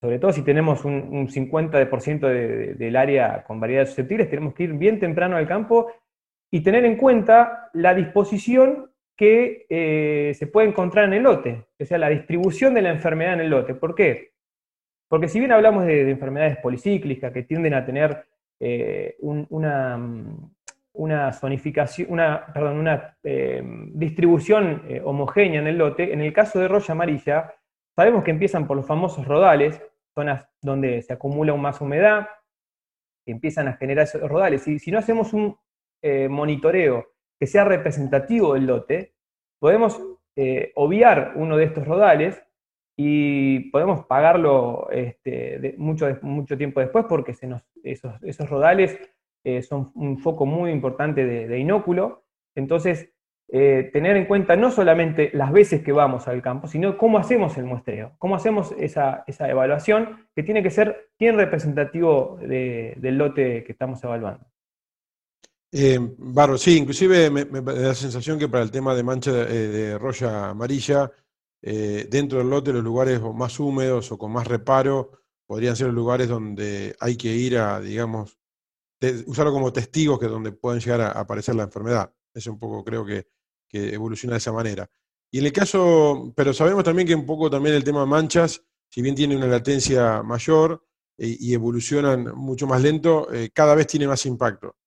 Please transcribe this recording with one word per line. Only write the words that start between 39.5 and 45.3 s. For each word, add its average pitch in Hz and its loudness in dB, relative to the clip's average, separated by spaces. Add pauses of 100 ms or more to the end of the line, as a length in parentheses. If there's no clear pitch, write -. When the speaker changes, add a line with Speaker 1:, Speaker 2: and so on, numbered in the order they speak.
Speaker 1:
podemos, 208 4 (340)
eh, 131 -2
obviar 170 4
uno 156 0
de 156 6
estos 151 -4
rodales 175 4 (560)
y 143 0
podemos 160 0
pagarlo, 139 4
este, 123 -6